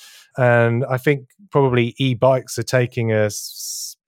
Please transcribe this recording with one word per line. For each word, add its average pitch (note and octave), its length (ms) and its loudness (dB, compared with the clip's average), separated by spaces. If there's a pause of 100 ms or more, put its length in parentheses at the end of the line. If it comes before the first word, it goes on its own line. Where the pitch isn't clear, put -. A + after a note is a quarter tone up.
(360)
And A#2+ 480 2
I B2+ 140 -4
think C3 320 -2 (200)
probably B2 460 2
e-bikes C3 640 0
are A#2 40 -6
taking A#2+ 500 -2
a, G#2+ 120 2
s-, - 720 -10 (120)